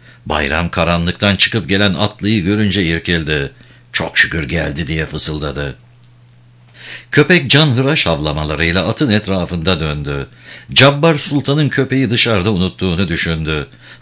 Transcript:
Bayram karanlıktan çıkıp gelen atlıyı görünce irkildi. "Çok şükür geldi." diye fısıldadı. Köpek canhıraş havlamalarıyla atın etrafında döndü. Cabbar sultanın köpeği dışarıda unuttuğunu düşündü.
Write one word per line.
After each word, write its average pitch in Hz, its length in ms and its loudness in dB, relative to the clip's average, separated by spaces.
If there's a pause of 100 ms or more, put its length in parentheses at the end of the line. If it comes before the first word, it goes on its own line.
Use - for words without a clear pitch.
(260)
Bayram 76 440 -2
karanlıktan 85 640 0
çıkıp 92 340 0
gelen 98 240 2
atlıyı 101 500 0
görünce 101 400 0
irkildi. 80 680 -2 (420)
"Çok - 240 -2
şükür - 260 0
geldi." 76 440 -4
diye 80 180 -2
fısıldadı. 73 720 -6 (1400)
Köpek 147 400 4
canhıraş 139 540 4
havlamalarıyla 78 800 0
atın 117 220 0
etrafında 92 680 0
döndü. 71 480 -4 (460)
Cabbar 143 420 4
sultanın 143 540 0
köpeği 127 420 0
dışarıda 110 400 2
unuttuğunu 92 560 0
düşündü. 78 600 -2 (340)